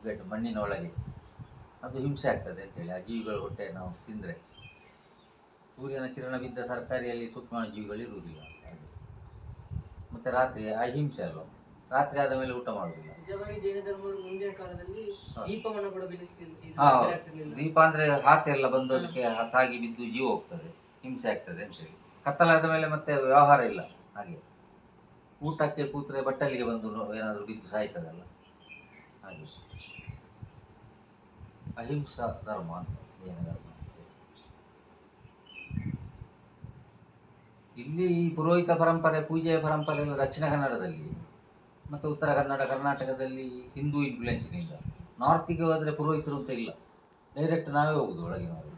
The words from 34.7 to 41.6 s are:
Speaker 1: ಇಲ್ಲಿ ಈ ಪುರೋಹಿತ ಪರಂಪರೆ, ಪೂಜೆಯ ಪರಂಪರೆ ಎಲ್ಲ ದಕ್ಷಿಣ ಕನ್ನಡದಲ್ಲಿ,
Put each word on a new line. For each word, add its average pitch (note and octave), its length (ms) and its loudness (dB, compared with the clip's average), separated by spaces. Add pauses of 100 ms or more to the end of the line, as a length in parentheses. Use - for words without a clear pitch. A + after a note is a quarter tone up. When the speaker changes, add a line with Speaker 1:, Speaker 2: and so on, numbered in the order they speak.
Speaker 1:
ಇಲ್ಲಿ D#3+ 240 0 (140)
ಈ - 20 4 (140)
ಪುರೋಹಿತ E3+ 340 4
ಪರಂಪರೆ, E3 480 6 (120)
ಪೂಜೆಯ D#3+ 340 4
ಪರಂಪರೆ D3+ 400 0
ಎಲ್ಲ C#3+ 180 -2
ದಕ್ಷಿಣ D3 300 0
ಕನ್ನಡದಲ್ಲಿ, F#2+ 560 -2 (840)